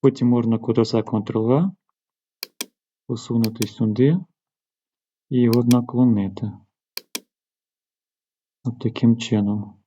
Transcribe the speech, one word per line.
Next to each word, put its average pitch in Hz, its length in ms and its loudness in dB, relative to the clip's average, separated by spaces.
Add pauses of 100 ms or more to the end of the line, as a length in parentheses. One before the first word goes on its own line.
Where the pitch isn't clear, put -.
Потім 131 260 2
можна 117 300 2
Ctrl-C, 110 460 0
Ctrl-V, 117 680 0 (1400)
посунути 113 600 -2
сюди 123 500 0 (1120)
і 127 120 0
його 120 220 4
наклонити. 120 880 0 (2000)
От 120 160 -8
таким 117 380 0
чином. 104 560 -4 (140)